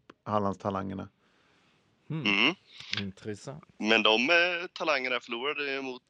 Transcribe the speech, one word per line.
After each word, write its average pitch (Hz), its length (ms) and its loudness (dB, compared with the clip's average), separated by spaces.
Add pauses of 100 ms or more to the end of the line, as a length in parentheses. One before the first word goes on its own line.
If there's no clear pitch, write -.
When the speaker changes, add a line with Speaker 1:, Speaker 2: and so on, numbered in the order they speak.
(240)
Speaker 1:
Hallandstalangerna. 98 840 -2 (1000)
Speaker 2:
Mm. 147 160 -4
Speaker 3:
Mm. 110 280 4 (460)
Speaker 2:
Intressant. 107 640 -10 (140)
Speaker 3:
Men 110 240 4
de, 113 280 4
eh, 175 420 2
talangerna 131 480 0
förlorade 139 640 -4
mot, 127 280 -8